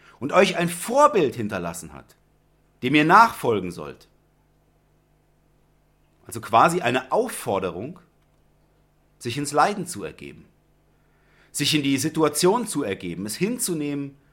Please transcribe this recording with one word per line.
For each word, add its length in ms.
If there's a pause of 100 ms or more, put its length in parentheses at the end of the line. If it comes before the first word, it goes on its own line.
(200)
und 120
euch 240
ein 120
Vorbild 680
hinterlassen 580
hat, 220 (720)
dem 100
ihr 100
nachfolgen 680
sollt.“ 340 (2250)
Also 160
quasi 420
eine 280
Aufforderung, 880 (1200)
sich 180
ins 140
Leiden 380
zu 160
ergeben, 420 (1040)
sich 240
in 80
die 160
Situation 680
zu 160
ergeben, 420
es 80
hinzunehmen 840 (160)